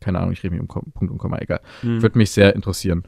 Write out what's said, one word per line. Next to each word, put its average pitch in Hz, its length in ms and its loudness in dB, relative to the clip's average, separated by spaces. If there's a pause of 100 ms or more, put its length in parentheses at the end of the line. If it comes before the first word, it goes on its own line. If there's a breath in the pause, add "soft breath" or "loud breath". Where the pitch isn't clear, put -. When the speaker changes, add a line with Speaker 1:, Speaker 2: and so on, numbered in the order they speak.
Speaker 1:
Keine 92 180 -2
Ahnung, 90 140 0
ich 90 100 -8
rede 87 120 -4
mich 85 60 -4
um 87 60 -6
Kom-, - 260 -10
Punkt - 200 -4
und - 60 -8
Komma, - 220 -6
egal. - 200 -6 (220 loud breath)
Speaker 2:
Mhm. 117 200 -2
Speaker 1:
Würde 113 160 4
mich 107 140 2
sehr 101 240 6
interessieren. 92 520 -2